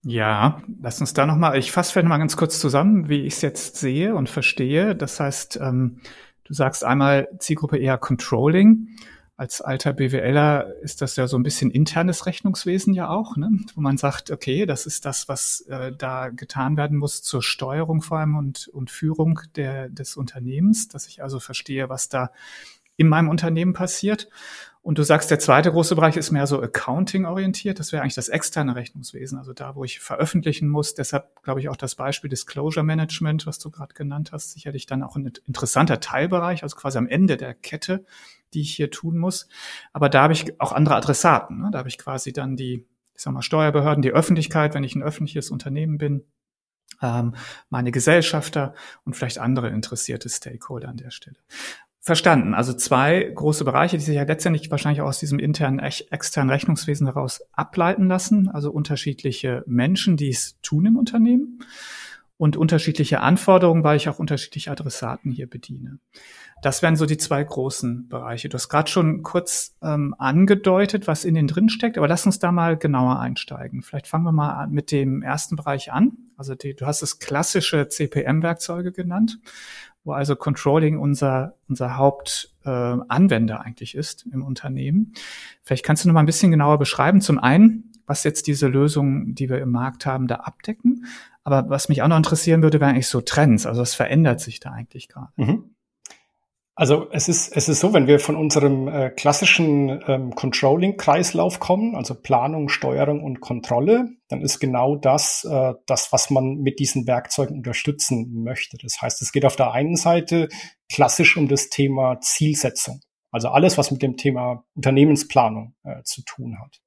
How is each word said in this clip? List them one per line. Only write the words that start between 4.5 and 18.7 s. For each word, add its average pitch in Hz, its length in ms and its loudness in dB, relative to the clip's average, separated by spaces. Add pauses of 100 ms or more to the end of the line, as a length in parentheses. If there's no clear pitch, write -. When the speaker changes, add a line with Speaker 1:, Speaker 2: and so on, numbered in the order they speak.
Speaker 1:
Das - 240 -8
heißt, - 420 -4
ähm, 127 400 -2 (420)
du 147 120 -12
sagst 135 280 0
einmal 139 540 2
Zielgruppe 151 400 -2
eher 127 220 0
Controlling. 165 880 4 (480)
Als - 260 -10
alter 135 320 -2
B 135 180 0
W 135 80 -2
Ler 143 600 2
ist - 200 -10
das 135 140 -6
ja 127 120 0
so 135 100 -2
ein 123 60 2
bisschen 143 260 0
internes 165 560 0
Rechnungswesen 190 720 0
ja 180 140 -4
auch, 214 280 -4
ne? 170 120 -2 (260)
Wo 156 60 -6
man 135 160 2
sagt, - 340 -4
okay, 147 340 -2
das 156 220 -6
ist - 180 -8
das, - 240 -8
was, - 400 -6
äh, 131 260 -10
da 131 340 -8
getan 135 480 -4
werden 147 200 0
muss 143 240 -4
zur 123 220 -4
Steuerung 156 580 -4
vor 160 160 -6
allem 151 200 0
und, 139 320 -6
und 131 200 -12